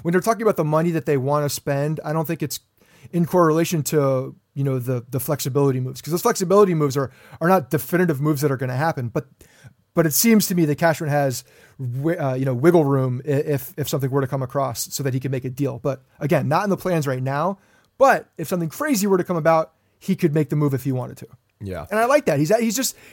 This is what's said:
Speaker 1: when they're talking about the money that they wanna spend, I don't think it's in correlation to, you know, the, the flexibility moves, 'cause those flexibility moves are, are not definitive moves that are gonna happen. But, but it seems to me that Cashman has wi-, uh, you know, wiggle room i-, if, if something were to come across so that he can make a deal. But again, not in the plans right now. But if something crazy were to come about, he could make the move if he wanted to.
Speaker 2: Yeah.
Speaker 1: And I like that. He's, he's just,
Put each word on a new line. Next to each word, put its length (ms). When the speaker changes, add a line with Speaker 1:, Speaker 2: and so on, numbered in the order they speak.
Speaker 1:
when 100
they're 80
talking 220
about 140
the 80
money 260
that 160
they 100
wanna 320
spend, 560
I 80
don't 140
think 160
it's 180
in 120
correlation 600
to, 500
you 100
know, 140
the, 320
the 100
flexibility 600
moves, 220
'cause 80
those 120
flexibility 520
moves 220
are, 140
are 80
not 220
definitive 500
moves 200
that 100
are 60
gonna 200
happen. 320
But, 180
but 120
it 60
seems 360
to 60
me 120
that 100
Cashman 320
has 360
wi-, 380
uh, 180
you 100
know, 100
wiggle 300
room 400
i-, 60
if, 460
if 120
something 220
were 100
to 60
come 160
across 500
so 100
that 120
he 60
can 100
make 140
a 60
deal. 280
But 240
again, 280
not 160
in 60
the 60
plans 300
right 160
now. 360
But 380
if 120
something 200
crazy 380
were 100
to 80
come 140
about, 340
he 180
could 180
make 160
the 60
move 180
if 100
he 80
wanted 260
to. 80
Speaker 2:
Yeah. 320
Speaker 1:
And 80
I 60
like 220
that. 120
He's, 200
he's 180
just, 180